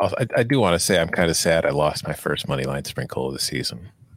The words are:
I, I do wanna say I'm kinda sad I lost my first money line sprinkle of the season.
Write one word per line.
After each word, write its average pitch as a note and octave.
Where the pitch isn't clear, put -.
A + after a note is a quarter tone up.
I, G2+
I C3+
do B2+
wanna G#2
say F#2
I'm E2
kinda E2+
sad E2
I D2
lost D2
my D2+
first -
money C3+
line C3+
sprinkle -
of C2+
the C2
season. -